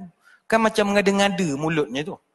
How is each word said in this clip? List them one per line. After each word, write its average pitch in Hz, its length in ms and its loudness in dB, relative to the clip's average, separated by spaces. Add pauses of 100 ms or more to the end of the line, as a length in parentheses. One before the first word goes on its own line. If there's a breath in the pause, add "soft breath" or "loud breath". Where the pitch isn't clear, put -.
(500 soft breath)
kan 226 80 2
macam 214 320 2
mengada-ngada 196 640 2
mulutnya 147 480 -2
tu. 156 160 -10 (160)